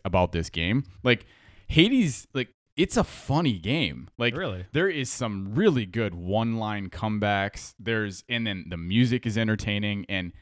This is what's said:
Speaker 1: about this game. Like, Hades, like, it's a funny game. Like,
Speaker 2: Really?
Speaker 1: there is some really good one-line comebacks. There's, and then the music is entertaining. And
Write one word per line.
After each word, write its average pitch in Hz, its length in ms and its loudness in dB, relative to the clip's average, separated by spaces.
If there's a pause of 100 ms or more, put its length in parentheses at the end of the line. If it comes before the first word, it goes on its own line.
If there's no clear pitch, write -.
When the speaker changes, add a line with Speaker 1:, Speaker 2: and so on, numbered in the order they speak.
Speaker 1:
about 90 260 2
this 80 180 -2
game. 98 360 0 (180)
Like, 123 220 4 (420)
Hades, 190 680 4
like, 127 200 -4 (240)
it's 180 180 2
a 226 80 4
funny 135 560 0
game. 85 480 -2 (100)
Like, 117 160 0
Speaker 2:
Really? 113 380 -6
Speaker 1:
there 165 160 2
is 147 240 -2
some 101 440 -4
really 147 300 4
good 98 300 -4
one-line 104 760 -2
comebacks. 104 880 -2
There's, 107 520 -4
and 117 180 -2
then 92 220 -6
the 87 80 -6
music 113 480 2
is 107 120 0
entertaining. 104 680 0
And 92 240 -4 (100)